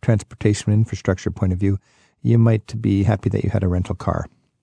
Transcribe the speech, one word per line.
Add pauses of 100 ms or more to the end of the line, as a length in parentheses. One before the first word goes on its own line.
transportation
infrastructure
point
of
view, (440)
you
might
be
happy
that
you
had
a
rental
car. (360)